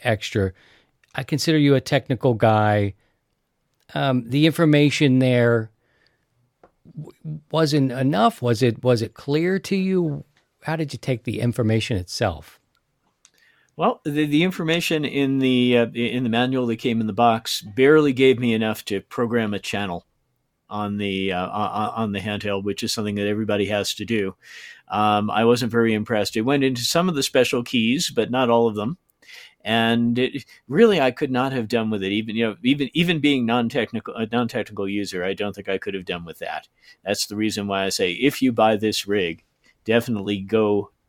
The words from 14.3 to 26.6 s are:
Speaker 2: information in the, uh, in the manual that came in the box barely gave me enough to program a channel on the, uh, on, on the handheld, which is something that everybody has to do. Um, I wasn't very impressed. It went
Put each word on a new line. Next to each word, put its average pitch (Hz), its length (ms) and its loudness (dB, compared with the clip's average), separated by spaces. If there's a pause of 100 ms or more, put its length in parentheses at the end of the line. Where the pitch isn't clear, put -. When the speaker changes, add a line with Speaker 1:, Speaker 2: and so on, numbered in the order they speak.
Speaker 2:
information 170 600 0
in 135 360 0
the, 123 400 4
uh, 117 160 2
in 120 260 -2
the 123 80 -2
manual 123 380 0
that 113 80 -2
came 113 260 -2
in 110 60 -2
the 104 60 -4
box 113 480 2
barely 139 520 4
gave 131 240 6
me 120 160 0
enough 110 320 -2
to 98 160 -4
program 113 540 -2
a 95 40 -6
channel 95 460 -6 (640)
on 104 280 -6
the, 95 360 -2
uh, 90 160 -4
on, 104 400 -4
on 113 220 -4
the 98 80 -4
handheld, 101 460 -6
which 101 180 -6
is 110 100 -4
something 104 220 -4
that 101 100 -2
everybody 104 400 -2
has 101 300 -4
to 104 100 -10
do. 101 300 -4 (540)
Um, 104 420 0
I 110 140 2
wasn't 117 260 2
very 113 240 2
impressed. 107 420 -2
It 110 40 0
went 135 220 0